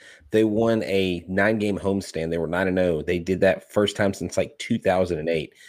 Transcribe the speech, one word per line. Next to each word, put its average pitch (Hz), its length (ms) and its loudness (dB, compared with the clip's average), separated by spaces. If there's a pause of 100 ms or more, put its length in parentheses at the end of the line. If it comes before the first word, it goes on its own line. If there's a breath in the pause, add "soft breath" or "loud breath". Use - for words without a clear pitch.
(320 loud breath)
they 110 120 6
won 110 400 2
a 92 460 0
nine-game 104 480 0
homestand. 87 540 -4
They 82 60 -2
were 82 100 -2
nine 90 200 0
and 92 120 0
oh. 87 220 2
They 87 180 -2
did 90 220 -2
that - 300 2
first 104 240 0
time 101 180 0
since, 90 220 -8
like, - 220 -4
two - 200 -4
thousand 90 420 0
and 78 100 -4
eight. 80 240 -2 (160 loud breath)